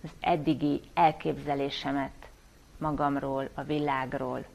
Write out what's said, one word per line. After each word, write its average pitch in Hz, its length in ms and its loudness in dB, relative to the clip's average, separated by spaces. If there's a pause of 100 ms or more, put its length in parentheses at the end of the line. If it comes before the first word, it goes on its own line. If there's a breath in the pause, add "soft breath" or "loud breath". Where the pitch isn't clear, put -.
az 160 60 -10 (100)
eddigi 147 640 2 (120)
elképzelésemet 143 1400 0 (480)
magamról, 139 760 0
a 143 100 -6
világról 135 920 -2